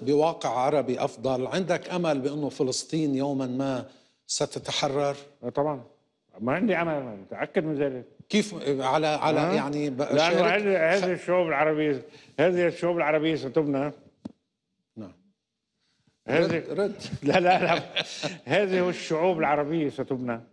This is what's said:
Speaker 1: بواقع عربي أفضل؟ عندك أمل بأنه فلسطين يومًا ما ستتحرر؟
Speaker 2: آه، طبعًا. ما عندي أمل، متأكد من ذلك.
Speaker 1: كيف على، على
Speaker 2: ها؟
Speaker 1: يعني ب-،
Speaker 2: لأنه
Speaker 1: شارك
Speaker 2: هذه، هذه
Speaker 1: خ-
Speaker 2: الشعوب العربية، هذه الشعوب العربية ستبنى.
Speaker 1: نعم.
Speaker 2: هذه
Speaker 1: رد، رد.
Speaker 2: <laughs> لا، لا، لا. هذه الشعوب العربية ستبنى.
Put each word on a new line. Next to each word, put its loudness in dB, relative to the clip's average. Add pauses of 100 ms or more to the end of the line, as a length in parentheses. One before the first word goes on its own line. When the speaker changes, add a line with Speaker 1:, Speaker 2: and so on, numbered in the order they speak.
Speaker 1:
بواقع 2
عربي 0
أفضل؟ -2
عندك -2
أمل 0
بأنه -4
فلسطين -2
يومًا -2
ما -4 (420)
ستتحرر؟ -2 (280)
Speaker 2:
آه، -4
طبعًا. -2 (560)
ما -2
عندي 2
أمل، -4
متأكد -4
من -2
ذلك. -2 (240)
Speaker 1:
كيف 0 (260)
على، 2
على 2
Speaker 2:
ها؟ 2
Speaker 1:
يعني 0
ب-، -4
Speaker 2:
لأنه 0
Speaker 1:
شارك 4
Speaker 2:
هذه، 4
هذه 2
Speaker 1:
خ- 0
Speaker 2:
الشعوب 0
العربية، 2 (380)
هذه 4
الشعوب 0
العربية 2
ستبنى. 0 (1040)
Speaker 1:
نعم. -14 (1160)
Speaker 2:
هذه 2
Speaker 1:
رد، -6
رد. 0 (180)
Speaker 2:
<laughs> -4
لا، 6
لا، 4
لا. 2 (640)
هذه 2
الشعوب 0
العربية 2
ستبنى. -4 (140)